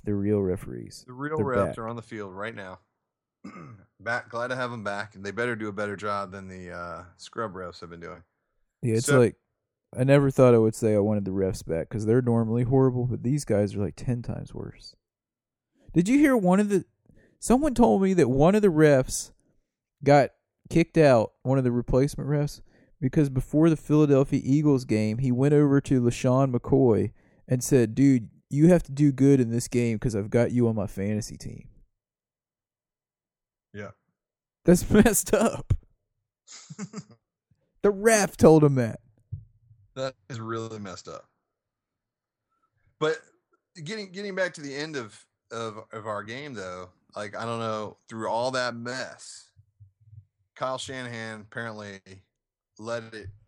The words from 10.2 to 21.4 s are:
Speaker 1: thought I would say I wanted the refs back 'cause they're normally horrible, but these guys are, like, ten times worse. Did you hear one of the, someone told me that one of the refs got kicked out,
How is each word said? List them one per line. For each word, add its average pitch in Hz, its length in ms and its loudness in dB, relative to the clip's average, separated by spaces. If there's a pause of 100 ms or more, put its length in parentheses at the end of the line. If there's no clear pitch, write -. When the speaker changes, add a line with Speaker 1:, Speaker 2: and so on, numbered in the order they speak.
Speaker 1:
thought 127 220 6
I 117 40 6
would 110 180 2
say 107 200 0
I 104 40 4
wanted 104 260 0
the 95 60 -6
refs 95 340 -4
back 80 240 -6
'cause 107 160 -6
they're 117 160 4
normally 117 420 0
horrible, 127 420 2
but 123 180 -6
these 139 220 -2
guys 104 300 0
are, 104 40 -6
like, 95 160 -6
ten 123 260 -6
times - 320 -10
worse. - 420 -16 (1000)
Did 175 160 2
you 262 80 4
hear 285 180 6
one 185 240 4
of 208 100 0
the, 196 160 0 (540)
someone 262 360 2
told 220 260 4
me 190 140 2
that 147 140 4
one 147 260 4
of 214 60 2
the 202 80 4
refs 151 640 2 (720)
got 139 280 6 (380)
kicked - 280 0
out, 131 360 4 (100)